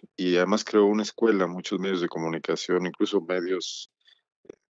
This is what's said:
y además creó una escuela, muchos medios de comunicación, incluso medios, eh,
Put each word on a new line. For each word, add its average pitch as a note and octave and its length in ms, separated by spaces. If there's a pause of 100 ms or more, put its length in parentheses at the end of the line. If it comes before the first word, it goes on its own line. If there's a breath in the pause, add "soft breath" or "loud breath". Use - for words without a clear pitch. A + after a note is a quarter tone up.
(180)
y F2+ 180
además F#2 300
creó G#2 200
una G#2 180
escuela, G#2 420
muchos F2+ 340
medios F#2+ 220
de F2 80
comunicación, E2 800
incluso G2+ 340
medios, F2+ 720 (540 soft breath)
eh, - 100 (240)